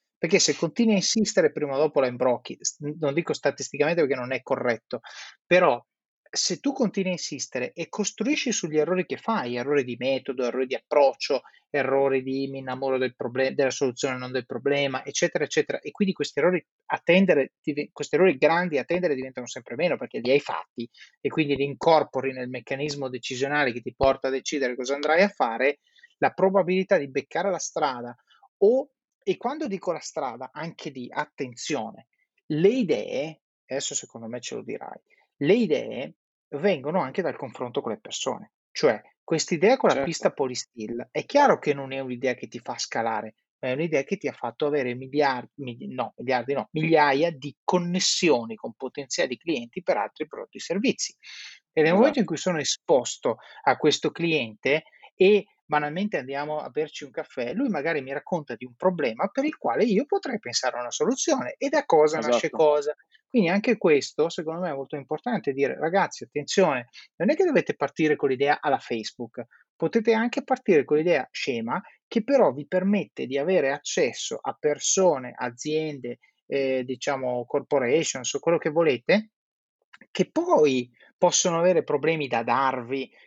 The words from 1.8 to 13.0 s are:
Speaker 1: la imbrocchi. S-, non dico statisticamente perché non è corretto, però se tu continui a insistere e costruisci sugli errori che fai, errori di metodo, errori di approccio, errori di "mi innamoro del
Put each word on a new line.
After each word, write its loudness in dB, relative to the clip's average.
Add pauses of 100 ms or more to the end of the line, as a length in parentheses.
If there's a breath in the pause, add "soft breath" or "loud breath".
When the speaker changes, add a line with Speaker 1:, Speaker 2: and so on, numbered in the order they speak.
Speaker 1:
la 4
imbrocchi. -2
S-, -8 (220)
non -2
dico 0
statisticamente 0
perché 2
non -6
è -4
corretto, -4 (440 loud breath)
però 4 (500)
se -4
tu -2
continui -2
a -2
insistere -8
e -10
costruisci -2
sugli -2
errori 2
che -8
fai, -4
errori 0
di -8
metodo, -2
errori -2
di -4
approccio, 2 (280 soft breath)
errori 0
di -4
"mi -10
innamoro -2
del -2